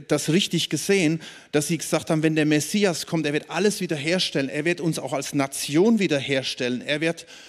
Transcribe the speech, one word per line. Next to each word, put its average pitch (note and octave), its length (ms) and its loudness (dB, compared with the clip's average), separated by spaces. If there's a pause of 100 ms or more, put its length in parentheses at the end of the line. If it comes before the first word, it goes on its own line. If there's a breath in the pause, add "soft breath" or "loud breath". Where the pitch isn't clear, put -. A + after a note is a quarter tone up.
das D3 220 0
richtig F3 400 2
gesehen, E3 520 2 (300 loud breath)
dass D3 160 0
sie E3+ 100 0
gesagt - 320 -2
haben, D#3 140 2
wenn D#3+ 120 2
der D3+ 120 4
Messias D3+ 580 2
kommt, D#3+ 220 -2
er D3 60 0
wird D3+ 180 -4
alles G3+ 300 0
wiederherstellen, D#3+ 680 -2
er D3 160 -4
wird F3 160 0
uns D#3+ 160 -2
auch C#3 160 -6
als C#3+ 220 -4
Nation D#3 640 2
wiederherstellen, C3 840 0
er D3 200 -2
wird E3 260 -4 (220 loud breath)